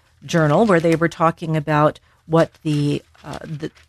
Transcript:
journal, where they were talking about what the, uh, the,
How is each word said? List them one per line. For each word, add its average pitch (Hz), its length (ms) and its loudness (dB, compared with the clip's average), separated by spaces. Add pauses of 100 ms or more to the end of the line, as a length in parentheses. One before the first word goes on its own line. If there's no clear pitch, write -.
(240)
journal, 160 400 2
where 185 160 2
they 165 140 2
were 160 140 0
talking 160 480 -2
about 151 420 0 (280)
what 165 260 0 (100)
the, 147 400 -2 (220)
uh, 147 180 -12
the, 156 300 -12 (160)